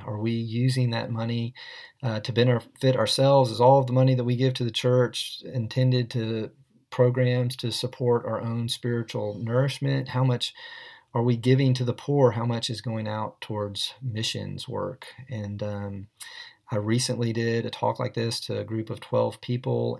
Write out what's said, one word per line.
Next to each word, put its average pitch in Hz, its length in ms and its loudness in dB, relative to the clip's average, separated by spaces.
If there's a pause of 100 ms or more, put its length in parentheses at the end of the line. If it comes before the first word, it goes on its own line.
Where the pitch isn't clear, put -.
Are 107 140 -6
we 113 120 0
using 120 600 0
that 117 200 -4
money, 117 420 -2 (500)
uh, 110 160 -2
to 117 120 -8
benefit 123 640 2
ourselves? 127 560 4
Is 110 100 0
all 135 180 8
of 127 80 0
the 127 60 -2
money 131 220 6
that 123 80 2
we 123 120 0
give 127 200 2
to - 80 -2
the 113 80 -2
church 123 720 0
intended 127 680 0
to 113 400 -2 (400)
programs 123 640 2
to 117 140 -4
support 120 540 0
our 110 160 -4
own 117 280 -4
spiritual 113 640 -4
nourishment? 135 760 0
How 127 140 0
much 123 300 0 (600)
are 117 100 0
we 123 120 4
giving 127 400 4
to 127 80 -2
the 120 100 0
poor? 139 380 4
How 113 140 -2
much 117 240 -2
is - 120 -8
going 110 260 -6
out 107 340 -6
towards 104 600 -6
missions 107 680 -6
work? 98 400 -6 (220)
And, 104 340 -6
um, 101 440 -8 (640)
I 113 40 0
recently 117 580 0
did 117 320 0
a 113 60 -6
talk 117 280 -2
like 117 140 -4
this 113 280 -2
to 107 180 -6
a 104 40 -4
group 110 280 -6
of 110 80 -10
twelve 113 420 -2
people, 120 580 -2